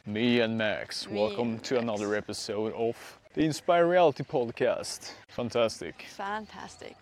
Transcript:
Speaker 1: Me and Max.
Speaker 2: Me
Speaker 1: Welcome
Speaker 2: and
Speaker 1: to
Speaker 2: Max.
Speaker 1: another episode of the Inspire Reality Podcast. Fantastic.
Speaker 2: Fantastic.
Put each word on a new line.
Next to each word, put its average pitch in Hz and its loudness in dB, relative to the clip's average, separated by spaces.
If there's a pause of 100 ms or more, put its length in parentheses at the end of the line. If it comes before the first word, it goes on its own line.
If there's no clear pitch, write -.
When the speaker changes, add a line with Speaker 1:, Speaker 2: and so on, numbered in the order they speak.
Speaker 1:
Me 120 4
and 113 2
Max. - -2
Speaker 2:
Me 104 -2
Speaker 1:
Welcome 107 0
Speaker 2:
and 113 -6
Speaker 1:
to 135 -2
Speaker 2:
Max. 117 2
Speaker 1:
another 104 -2
episode 107 -4
of - -4 (160)
the 151 2
Inspire 170 4
Reality 170 4
Podcast. - -2 (160)
Fantastic. 113 -2
Speaker 2:
Fantastic. - -10